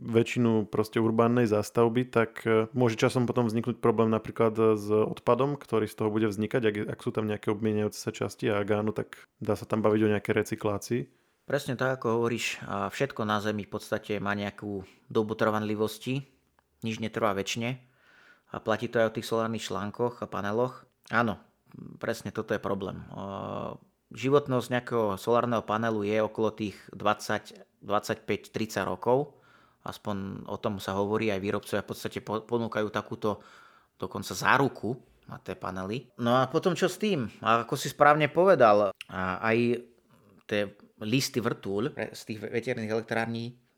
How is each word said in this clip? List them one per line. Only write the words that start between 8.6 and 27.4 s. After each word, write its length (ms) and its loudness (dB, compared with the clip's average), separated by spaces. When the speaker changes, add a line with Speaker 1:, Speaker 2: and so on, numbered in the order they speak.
Speaker 1:
ak 80 -6
áno, 240 0
tak 320 -8
dá 160 0
sa 80 -12
tam 160 0
baviť 160 4
o 160 4
nejakej 160 -2
recyklácii? 680 -2
Speaker 2:
Presne 320 -4
tak, 240 -2
ako 240 0
hovoríš, 400 -4
a 240 -4
všetko 400 -4
na 160 0
Zemi 240 -2
v 80 -12
podstate 480 -4
má 80 -2
nejakú 560 -6
dobu 240 0
trvanlivosti, 880 0
nič 160 -6
netrvá 320 0
večne 480 -4
a 80 -10
platí 240 0
to 160 2
aj 80 2
o 80 -10
tých 80 -8
solárnych 400 -2
článkoch 560 -4
a 80 -8
paneloch. 560 -4
Áno, 240 2
presne 320 -6
toto 240 -4
je 80 -4
problém. 400 -4
E, 880 -10
životnosť 560 2
nejakého 480 0
solárneho 480 2
panelu 400 0
je 160 2
okolo 320 0
tých 240 -6
dvadsať, 720 -2